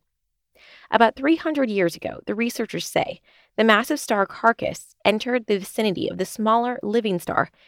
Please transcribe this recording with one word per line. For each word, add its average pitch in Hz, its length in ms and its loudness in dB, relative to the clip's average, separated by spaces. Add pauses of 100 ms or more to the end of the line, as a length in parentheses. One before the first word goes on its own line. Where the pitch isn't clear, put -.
(880)
About 220 260 4
three 285 200 2
hundred 285 340 0
years 190 260 0
ago, - 300 -10
the - 80 -6
researchers 220 540 -4
say, - 340 -4 (340)
the 214 80 2
massive 226 360 4
star 202 260 0
carcass - 680 -2 (100)
entered 220 400 0
the 202 140 0
vicinity 202 500 -2
of 175 80 -10
the 180 80 -4
smaller 233 560 0
living 208 380 0
star - 320 -2 (160)